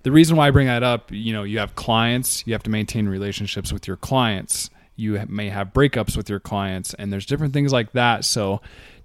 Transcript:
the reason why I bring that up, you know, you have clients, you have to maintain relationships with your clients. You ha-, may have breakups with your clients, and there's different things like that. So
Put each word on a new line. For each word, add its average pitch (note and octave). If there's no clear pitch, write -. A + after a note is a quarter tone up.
the C3
reason D#3+
why D3
I -
bring C3+
that A#2+
up, B2
you A2
know, G#2
you G#2+
have G2+
clients, A#2
you A2+
have G#2+
to A2
maintain G#2+
relationships G2
with F#2
your F#2+
clients. A#2
You G#2+
ha-, A2+
may G#2
have G2
breakups C3
with A2
your G2+
clients, F#2+
and G2+
there's G2
different C#3+
things C#3+
like A#2+
that. A#2+
So G2+